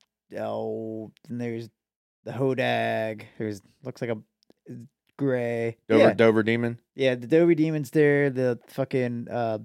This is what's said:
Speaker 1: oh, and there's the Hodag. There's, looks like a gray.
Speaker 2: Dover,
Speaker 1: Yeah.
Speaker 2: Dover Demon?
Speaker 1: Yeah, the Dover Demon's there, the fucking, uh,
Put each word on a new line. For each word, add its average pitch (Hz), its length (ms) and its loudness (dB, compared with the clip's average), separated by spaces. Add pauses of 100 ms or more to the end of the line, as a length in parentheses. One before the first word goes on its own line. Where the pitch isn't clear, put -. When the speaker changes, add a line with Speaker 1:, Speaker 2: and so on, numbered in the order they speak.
(440)
Speaker 1:
oh, 110 680 -8 (180)
and 120 100 -10
there's 117 300 -8 (560)
the 117 60 -10
Hodag. 117 920 -2 (160)
There's, 107 240 -8 (220)
looks 127 180 -12
like 123 80 -4
a 113 80 -4 (1000)
gray. 120 600 -2 (100)
Speaker 2:
Dover, 113 160 8
Speaker 1:
Yeah. 110 100 6
Speaker 2:
Dover 113 300 6
Demon? 117 360 -2 (160)
Speaker 1:
Yeah, 131 200 2
the 120 120 -8
Dover 170 280 4
Demon's 156 360 -2
there, 143 380 4
the 123 380 -2
fucking, 123 640 -4
uh, 113 360 -4